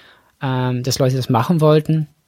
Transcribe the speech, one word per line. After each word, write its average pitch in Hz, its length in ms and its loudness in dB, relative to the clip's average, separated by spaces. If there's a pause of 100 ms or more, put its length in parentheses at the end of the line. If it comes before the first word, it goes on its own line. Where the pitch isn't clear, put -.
(420)
ähm, 127 400 -4
dass 127 160 -4
Leute 131 180 0
das 127 140 -4
machen 135 300 0
wollten. 156 480 2 (200)